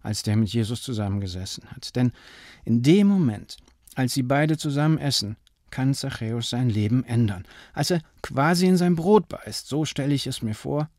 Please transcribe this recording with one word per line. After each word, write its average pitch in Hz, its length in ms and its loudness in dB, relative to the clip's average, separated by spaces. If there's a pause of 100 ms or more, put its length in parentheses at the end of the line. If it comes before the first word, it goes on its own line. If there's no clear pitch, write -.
als 107 200 -4
der 107 160 0
mit 110 120 2
Jesus 113 340 -2
zusammengesessen 98 880 -6
hat. - 240 -14
Denn 123 180 2 (500)
in 120 200 2
dem 196 240 6
Moment, 151 500 0 (380)
als 127 180 -2
sie 135 100 -2
beide 147 320 2
zusammen 151 440 0
essen, 107 360 -4 (360)
kann 135 220 0
Zachäus 117 580 -6
sein 123 180 0
Leben 107 340 2
ändern. 104 400 0 (300)
Als 156 180 -2
er 170 80 2 (220)
quasi 165 440 2
in 185 120 6
sein 175 180 2
Brot 185 320 4
beißt, - 400 -12
so 151 160 -2
stelle 143 300 -2
ich 135 120 -2
es - 160 -6
mir 107 140 -4
vor 147 440 -4